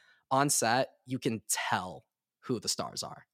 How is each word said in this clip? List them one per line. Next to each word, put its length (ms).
on 180
set, 440
you 140
can 320
tell 560
who 160
the 80
stars 340
are. 320